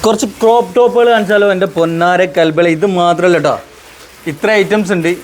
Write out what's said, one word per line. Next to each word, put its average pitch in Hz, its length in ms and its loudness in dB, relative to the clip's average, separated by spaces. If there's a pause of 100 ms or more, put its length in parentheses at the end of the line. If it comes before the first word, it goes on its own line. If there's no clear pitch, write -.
കുറച്ച് 220 240 0 (140)
ക്രോപ്പ് 233 340 2
ടോപ്പുകൾ 240 380 2
കാണിച്ചാലോ 202 420 0
എൻ്റെ 185 120 -2 (100)
പൊന്നാര 170 440 0 (160)
കൽബല? 165 300 2 (100)
ഇത് 170 80 -2 (140)
മാത്രമല്ല 175 460 2
ട്ടോ, 131 100 0 (760)
ഇത്ര 196 160 -6 (140)
ഐറ്റംസ് 196 340 0
ഉണ്ട്. 170 160 -2 (120)